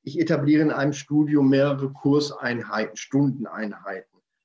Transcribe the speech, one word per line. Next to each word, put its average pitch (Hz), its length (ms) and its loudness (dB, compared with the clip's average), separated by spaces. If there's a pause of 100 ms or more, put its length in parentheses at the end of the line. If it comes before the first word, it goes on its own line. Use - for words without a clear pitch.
ich 139 160 -8
etabliere 151 420 2
in 151 100 2
einem 139 220 -2
Studio 147 500 2
mehrere 135 480 2
Kurseinheiten, 120 1080 -2
Stundeneinheiten. 101 1200 -4 (260)